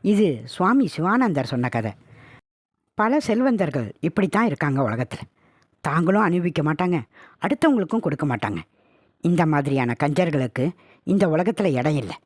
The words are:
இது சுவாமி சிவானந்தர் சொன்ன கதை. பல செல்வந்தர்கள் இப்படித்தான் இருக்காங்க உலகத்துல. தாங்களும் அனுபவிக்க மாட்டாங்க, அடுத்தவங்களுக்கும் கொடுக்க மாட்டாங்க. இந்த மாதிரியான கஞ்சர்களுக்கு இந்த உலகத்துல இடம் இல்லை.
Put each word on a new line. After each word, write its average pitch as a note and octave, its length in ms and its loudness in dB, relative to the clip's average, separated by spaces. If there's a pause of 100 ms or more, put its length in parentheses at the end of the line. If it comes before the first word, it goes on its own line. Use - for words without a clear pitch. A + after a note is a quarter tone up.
இது G3 440 2
சுவாமி G#3 520 2
சிவானந்தர் F3+ 500 0
சொன்ன B2+ 220 -2
கதை. A2 240 -2 (1000)
பல A#3 320 2
செல்வந்தர்கள் G3 760 0
இப்படித்தான் G3 460 0
இருக்காங்க C#3+ 360 0
உலகத்துல. A#2 380 -2 (600)
தாங்களும் E3+ 420 2
அனுபவிக்க F3 400 0
மாட்டாங்க, D#3 400 0 (380)
அடுத்தவங்களுக்கும் A#3 600 0
கொடுக்க D3 260 -2
மாட்டாங்க. G#2+ 320 -2 (600)
இந்த F3 260 2
மாதிரியான C#3 560 0
கஞ்சர்களுக்கு D3 680 0 (320)
இந்த G3 240 2
உலகத்துல F3+ 460 0
இடம் C#3 240 0
இல்லை. G#2+ 300 -6